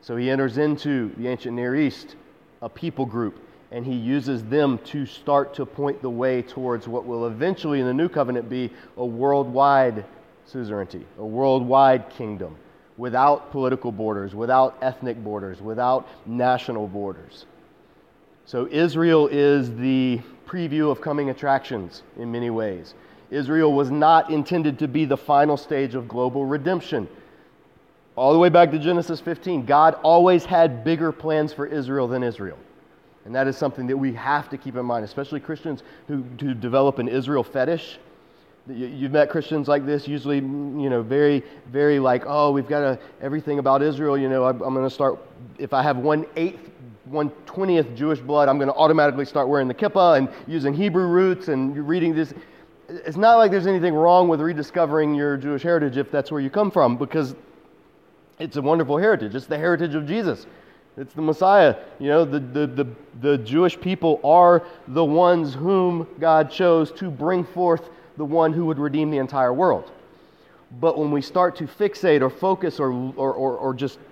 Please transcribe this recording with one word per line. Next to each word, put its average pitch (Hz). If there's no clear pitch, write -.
So 117
he 123
enters 135
into 147
the 117
ancient 123
Near 123
East, -
a 117
people 147
group, 117
and 120
he 131
uses 123
them 135
to 143
start 139
to 139
point 143
the 131
way 123
towards 123
what 117
will 117
eventually 143
in 127
the 127
new 160
covenant 123
be 127
a 123
worldwide 131
suzerainty, 104
a 107
worldwide 131
kingdom, 95
without 127
political 127
borders, 101
without 127
ethnic 123
borders, 98
without 123
national 120
borders. 95
So 127
Israel 160
is 143
the 127
preview 156
of 147
coming 147
attractions 127
in 117
many 120
ways. 104
Israel 151
was 139
not 156
intended 151
to 151
be 151
the 135
final 147
stage 135
of 123
global 127
redemption. 147
All 131
the 165
way 180
back 170
to 156
Genesis 165
fifteen, 165
God 151
always 175
had 160
bigger 160
plans 156
for 143
Israel 135
than 127
Israel. 101
And 110
that 135
is 135
something 135
that 131
we 135
have 139
to 139
keep 131
in 123
mind, 120
especially 139
Christians 151
who, 135
who 135
develop 131
an -
Israel 131
fetish. 143
You, 127
you've 139
met 147
Christians 151
like 143
this, 143
usually, 143
you 139
know, 120
very, 139
very 147
like, 127
"Oh, 147
we've 139
got 143
everything 147
about 135
Israel, 147
you 135
know, 131
I'm, 127
I'm 131
gonna 131
start, 135
if -
I 127
have 143
one 151
eighth, 170
one 147
twentieth 170
Jewish 147
blood, 143
I'm 139
gonna 139
automatically 147
start 135
wearing 139
the 123
kippah 185
and 135
using 143
Hebrew 185
roots 185
and 139
reading 165
this." 156
It's 160
not 226
like 214
there's 190
anything 175
wrong 175
with 160
rediscovering 151
your 143
Jewish 139
heritage 151
if 135
that's 139
where 151
you 135
come 202
from, 127
because 135
it's 147
a 143
wonderful 151
heritage. 110
It's 135
the 151
heritage 165
of 151
Jesus. 175
It's 135
the 156
Messiah. 160
You 139
know, 160
the, 143
the, 131
the, 131
the 143
Jewish 143
people 175
are 175
the 151
ones 165
whom 175
God 156
chose 165
to 185
bring 165
forth 175
the 151
one 160
who 165
would 156
redeem 147
the 143
entire 131
world. 139
But 160
when 151
we 143
start 180
to 160
fixate 190
or 131
focus 185
or, 131
or, 135
or, 127
or 131
just 127